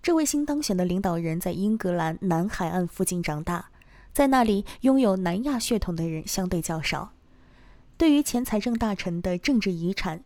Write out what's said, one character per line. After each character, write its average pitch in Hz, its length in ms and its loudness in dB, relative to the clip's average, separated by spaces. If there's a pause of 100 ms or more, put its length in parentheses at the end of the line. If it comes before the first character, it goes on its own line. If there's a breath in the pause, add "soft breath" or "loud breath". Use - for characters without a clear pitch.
这 349 120 2
位 311 120 4
新 294 200 0
当 294 160 -2
选 208 140 0
的 180 80 2
领 180 180 0
导 175 140 0
人 165 240 -2
在 180 140 -4
英 208 240 0
格 180 160 -2
兰 160 260 -2
南 180 300 0
海 175 180 -4
岸 180 180 0
附 185 200 -4
近 175 180 -4
长 151 180 -4
大， 175 280 -6 (420 soft breath)
在 277 160 4
那 262 160 4
里 208 220 2 (160 loud breath)
拥 269 180 6
有 202 160 4
南 185 300 -2
亚 277 120 0
血 226 220 -2
统 175 160 -4
的 165 140 -2
人 156 180 -6
相 185 220 -2
对 175 120 0
较 160 200 -4
少。 - 320 -6 (840 soft breath)
对 320 160 6
于 285 100 6
前 240 220 -2
财 220 160 0
政 233 140 -2
大 226 200 -2
臣 175 280 -4
的 180 160 -2
政 254 200 2
治 196 140 2
遗 170 220 -2
产 165 320 -6